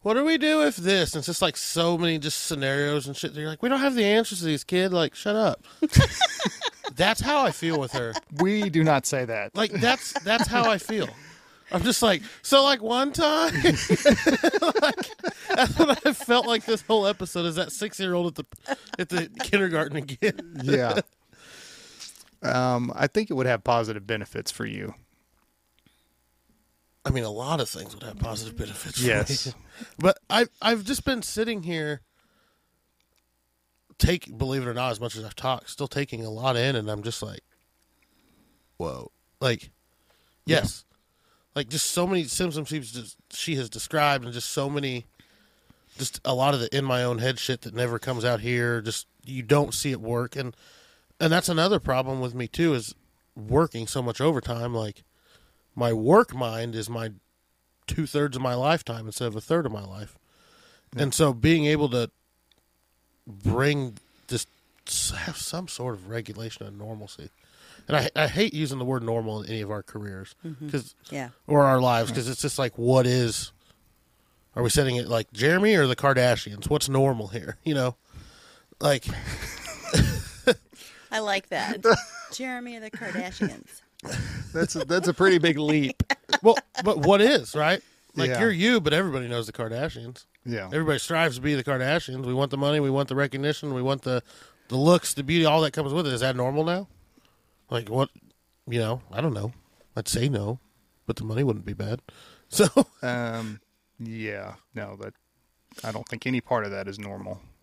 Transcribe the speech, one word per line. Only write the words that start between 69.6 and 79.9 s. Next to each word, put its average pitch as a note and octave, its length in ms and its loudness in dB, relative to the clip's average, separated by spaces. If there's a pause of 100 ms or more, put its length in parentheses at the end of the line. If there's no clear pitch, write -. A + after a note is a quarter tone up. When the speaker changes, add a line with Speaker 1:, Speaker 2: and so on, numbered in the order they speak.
Speaker 1:
of G2+ 100 -8
our G#2 120 -6
careers, G2 520 -12 (100)
Speaker 3:
Mm-hmm. D3 260 -10
Speaker 1:
'cause C#3 240 -6 (160)
Speaker 3:
Yeah. C3+ 200 -8 (160)
Speaker 1:
or C#3+ 180 6
our C3 160 6
lives, A#2 320 2
'cause A#2 160 -2
it's C3 140 -6
just D3 160 -2
like, B2+ 200 -2
what B2 280 6
is, B2 460 0 (1040)
are B2 60 -2
we A#2 80 2
setting C3 260 4
it A#2+ 120 -4
like A2+ 240 -2
Jeremy F3+ 420 4
or D3+ 120 6
the B2+ 100 2
Kardashians? B2 720 2
What's D3 200 0
normal C3+ 400 2
here? F#2+ 320 -8
<laughs> - 40 -20
You D#3+ 100 0
know, B2+ 220 0 (840)
like, C#3+ 280 2
<laughs> - 2000 -2